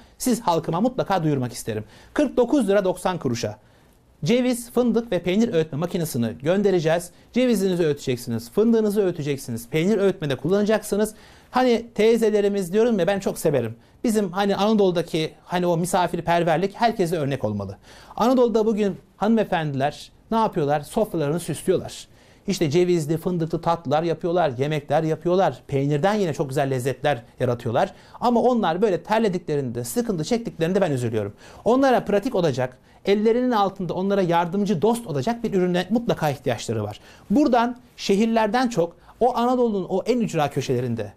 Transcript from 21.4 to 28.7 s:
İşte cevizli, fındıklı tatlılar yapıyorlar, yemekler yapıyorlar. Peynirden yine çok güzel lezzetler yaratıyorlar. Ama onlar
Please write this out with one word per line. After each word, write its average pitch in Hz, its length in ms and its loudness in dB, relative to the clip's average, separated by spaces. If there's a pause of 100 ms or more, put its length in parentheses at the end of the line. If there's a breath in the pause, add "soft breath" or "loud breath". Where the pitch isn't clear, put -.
İşte 180 220 0
cevizli, 165 480 2
fındıklı 165 440 -2
tatlılar 165 420 0
yapıyorlar, 170 540 0
yemekler 147 460 0
yapıyorlar. 160 640 0
Peynirden 143 460 0
yine 190 200 0
çok 147 160 -4
güzel 139 220 -2
lezzetler 131 520 -2 (160 loud breath)
yaratıyorlar. 123 540 -2 (260 loud breath)
Ama 240 220 2
onlar 202 400 2